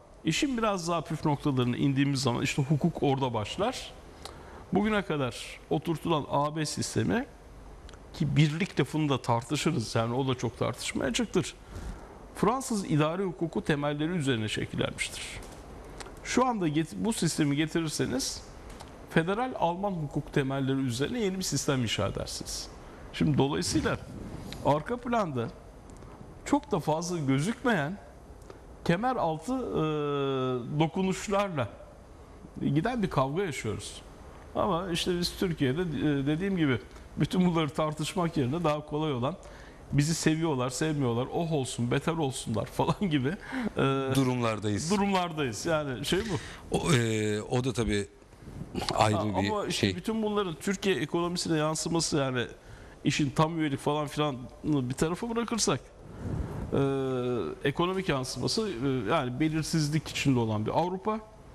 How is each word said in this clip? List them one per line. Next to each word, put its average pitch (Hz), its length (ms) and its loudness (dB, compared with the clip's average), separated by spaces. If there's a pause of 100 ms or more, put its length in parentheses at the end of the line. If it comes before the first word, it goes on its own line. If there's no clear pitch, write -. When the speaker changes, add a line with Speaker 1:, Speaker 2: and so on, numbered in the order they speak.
(260)
Speaker 1:
işin 254 320 2
biraz 202 320 0
daha 170 120 0
püf - 240 -2
noktalarına 131 520 2
indiğimiz 139 440 2
zaman 123 200 2
işte 123 220 2
hukuk 160 400 2
orada 131 300 4
başlar. 175 580 -2 (800)
Bugüne 208 280 4
kadar 139 580 -2 (100)
oturtulan 160 600 0
A 147 260 2
B 156 100 0
sistemi, 160 600 0 (880)
ki 139 220 2
birlik 156 440 4
lafını 151 300 2
da 131 120 2
tartışırız, 127 760 0
yani 117 200 2
o 135 120 0
da 131 80 2
çok - 240 -4
tartışmaya - 500 -2
açıktır, 214 440 0 (840)
Fransız 220 560 0
idari 156 320 2
hukuku 170 400 -2
temelleri 147 480 0
üzerine 131 380 2
şekillenmiştir. - 760 -4 (1000)
Şu 247 220 4
anda 214 220 2
get-, 156 260 0 (120)
bu 226 80 2
sistemi 151 420 2
getirirseniz 160 840 0 (680)
federal 202 500 0
Alman 180 320 0
hukuk 151 420 -4
temelleri 135 440 2
üzerine 135 420 0
yeni 190 180 0
bir 185 60 -4
sistem 139 380 0
inşa 104 260 0
edersiniz. - 600 -6 (460)
Şimdi 156 240 2
dolayısıyla 156 600 2 (680)
arka 156 320 2
planda 185 500 0 (1000)
çok - 260 0
da 175 80 4
fazla 170 400 0
gözükmeyen 160 800 2 (880)
kemer 226 300 2
altı, 160 380 0
e, 240 260 -2 (1000)
dokunuşlarla 190 880 0 (920)
giden 190 420 2
bir 165 60 2
kavga 143 340 0
yaşıyoruz. 110 580 -6 (540)
Ama 190 360 2
işte 175 280 0
biz 175 200 -2
Türkiye'de, 156 420 2
e, 143 460 0
dediğim 185 300 0
gibi 135 220 4 (380)
bütün 180 280 4
bunları 160 240 4
tartışmak 156 680 0
yerine 147 260 2
daha 151 220 2
kolay 151 280 0
olan, 131 220 0 (560)
bizi 147 240 4
seviyorlar, 156 540 2
sevmiyorlar, 135 640 2
oh 165 200 0
olsun, 123 380 0
beter 143 220 2
olsunlar 127 520 -2
<laughs> - 0 -
falan - 440 0
gibi, 139 200 2 (480)
e, 127 40 4 (340)
Speaker 2:
Durumlardayız. 120 760 2
Speaker 1:
durumlardayız. 175 760 2
Yani 147 400 0
şey 175 140 2
bu. - 580 -4
Speaker 2:
O, 160 160 2
e, 107 480 4
o 123 220 0
da 127 100 0
tabii 104 340 0 (880)
ayrı 107 220 6
Speaker 1:
Ha, - 80 0
Speaker 2:
bir 107 240 2
Speaker 1:
ama 208 160 0
işte 170 220 2
Speaker 2:
şey. 98 80 0
Speaker 1:
bütün 220 280 -2
bunların 202 380 0
Türkiye 190 340 0
ekonomisine 170 640 0
yansıması, 160 600 0
yani 127 280 2 (580)
işin 147 260 2
tam 160 300 2
üyelik 139 200 0
falan 147 280 0
filan 147 280 0 (280)
bir 131 300 2
tarafa 175 360 0
bırakırsak, 220 500 0 (920)
e, - 40 4 (880)
ekonomik 180 460 0
yansıması, 131 600 0 (160)
e, 127 260 2
yani 127 280 2
belirsizlik 156 680 2
içinde 131 320 2
olan 107 260 2
bir - 60 0
Avrupa 185 480 0 (360)